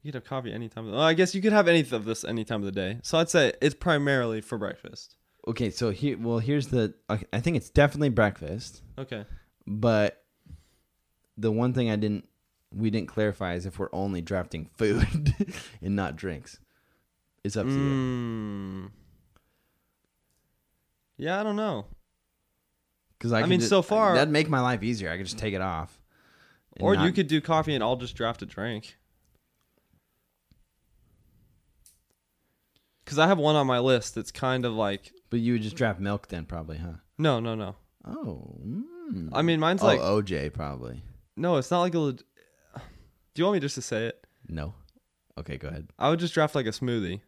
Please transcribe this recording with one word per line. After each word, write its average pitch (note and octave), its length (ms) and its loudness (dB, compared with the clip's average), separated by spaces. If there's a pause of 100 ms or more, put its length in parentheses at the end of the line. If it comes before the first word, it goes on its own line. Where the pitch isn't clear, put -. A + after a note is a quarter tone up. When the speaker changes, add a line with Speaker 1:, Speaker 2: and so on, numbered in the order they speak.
Speaker 1:
You D3 100 -10
could C3+ 40 -10
have B2 80 -8
coffee B2 300 -6
any A2+ 160 -8
time A2+ 160 -12
of G#2 60 -8
the, A2 60 -2
well, D3+ 80 4
I D#3+ 80 6
guess F3+ 200 4
you G3 80 -2
could G#3 120 4
have G#3 140 8
any E3+ 120 8 (120)
of A2 140 -2
this A2 180 -4
any A2 200 -4
time G#2+ 180 -4
of G2+ 40 -4
the F#2+ 60 -4
day. G2 300 -4
So - 160 0
I'd E3 120 4
say C#3+ 320 4
it's C#3+ 140 4
primarily C#3 640 2
for A2 180 -8
breakfast. - 580 -10 (320)
Speaker 2:
Okay, A2+ 240 -2
so A#2 200 -2
here, C3+ 260 -2
well, A#2 220 0
here's C3+ 280 0
the, A#2 260 2 (160)
I, G#2+ 120 -2 (120)
I G#2 60 0
think E3 180 0
it's - 120 -4
definitely C#3+ 400 4
breakfast. G#2 720 -2 (160)
Speaker 1:
Okay. B2 280 -10 (420)
Speaker 2:
But G#2+ 560 2 (1120)
the A2 140 0
one A#2+ 220 2
thing A#2+ 160 2
I G#2+ 60 2
didn't, G#2 320 -2 (440)
we G#2+ 180 -2
didn't G#2 180 -2
clarify G2 480 -2
is F2+ 100 -6
if - 140 -10
we're F#2+ 140 -4
only F#2+ 280 -2
drafting F2 560 -6
food B2 560 2 (320)
<laughs> - 160 -18
and G2 140 -2
not E2+ 200 -2
drinks. D#2+ 440 -10 (840)
It's G#2 140 -4
up G2+ 100 -2
to C3+ 60 0
you. C#3 60 0
Speaker 1:
Mm. A2+ 1080 -2 (2250)
Yeah, E3 220 -2
I G#3+ 40 -2
don't G#3+ 120 -2
know. F#3+ 300 -2 (1300)
Speaker 2:
'Cause A#2 120 -2
I A2+ 80 4
Speaker 1:
I - 40 4
Speaker 2:
could E3+ 80 2
Speaker 1:
mean, F3+ 100 4
Speaker 2:
ju-, A#2 60 2
Speaker 1:
so G3 140 6
far G#3 340 4
Speaker 2:
that'd D3+ 160 4
make D#3 180 2
my C#3 100 2
life B2 240 0
easier. G#2+ 260 -2
I F2 80 -4
could F#2+ 80 -8
just F2 120 -10
take A2 160 -4
it F#2 80 -2
off. E2+ 380 -6 (760)
And - 80 -2
Speaker 1:
Or F#3+ 80 6
you F#3+ 80 4
Speaker 2:
not F3+ 140 2
Speaker 1:
could F#3 120 2
do D3+ 140 2
coffee D#3 320 0
and B2 100 0
I'll B2 120 2
just B2 200 -10
draft A#2 260 -4
a G2 40 -8
drink. A2 520 -8 (4000)
'Cause D3 140 -2
I D#3+ 80 8
have F#3+ 100 6
one D3+ 180 4
on C#3 120 4
my B2 120 4
list B2 360 2
that's - 160 -6
kind B2+ 340 -2
of A#2 80 -2
like G2+ 380 -2 (180)
Speaker 2:
But A#2+ 100 0
you A#2+ 140 2
would A2+ 80 0
just G#2+ 140 -6
draft G#2+ 240 0
milk G2+ 280 -4
then, E2+ 180 -8
probably, D#2+ 320 -10
huh? E2+ 160 -8 (240)
Speaker 1:
No, D3 220 2
no, A2+ 160 -4
no. G2+ 200 -8 (280)
Speaker 2:
Oh, A#3 600 -10
mm. A#3 680 -8
Speaker 1:
I C#3+ 100 0
mean, E3 180 2
mine's E3+ 240 2
Speaker 2:
Oh, A3+ 40 6
Speaker 1:
like - 120 6
Speaker 2:
O G2+ 220 2
J D#2 280 -4
probably. B1+ 540 -8 (320)
Speaker 1:
No, E3+ 220 0
it's C3 140 -2
not F3 100 2
like F3+ 120 0
a E3+ 60 0
leg-, C3+ 240 -2 (240)
<sighs> - 280 -20
Do A#2+ 60 -14 (600)
you - 40 4
want G3+ 100 4
me F3+ 40 2
just C#3+ 160 -2
to B2+ 60 -6
say A2+ 260 -4
it? - 180 -12 (220)
Speaker 2:
No. D#2 260 -6 (640)
Okay, C#2 200 -10
go C#2+ 100 -10
ahead. - 220 -10 (100)
Speaker 1:
I C3+ 100 2
would E3 100 2
just E3+ 140 -4
draft, D3+ 220 0
like, C3 100 0
a A2 40 0
smoothie. G#2+ 580 -4